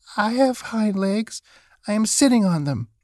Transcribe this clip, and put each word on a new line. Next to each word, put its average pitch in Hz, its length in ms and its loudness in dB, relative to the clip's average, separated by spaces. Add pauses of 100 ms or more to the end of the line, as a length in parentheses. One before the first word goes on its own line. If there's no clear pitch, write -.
(160)
I 214 180 0
have 254 280 0
hind 214 340 -2
legs. 196 460 -4 (460)
I 208 60 -2
am 214 120 2
sitting 240 400 4
on 165 200 0
them. 123 240 -4 (140)